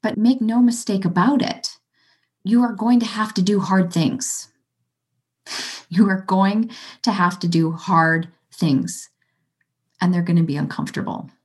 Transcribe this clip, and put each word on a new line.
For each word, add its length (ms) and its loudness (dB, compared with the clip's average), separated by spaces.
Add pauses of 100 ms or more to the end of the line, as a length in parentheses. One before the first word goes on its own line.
But 140 -2
make 240 2
no 220 2
mistake 420 0
about 380 2
it, 360 -8 (680)
you 180 4
are 100 0
going 280 2
to 60 -4
have 280 -6
to 80 2
do 160 2
hard 340 0
things. 600 -2 (1400)
You 200 4
are 120 0
going 500 0 (320)
to 80 0
have 300 0
to 80 -2
do 240 2
hard 560 0 (240)
things, 580 -2 (920)
and 140 2
they're 80 0
gonna 220 2
be 120 -2
uncomfortable. 720 -6 (160)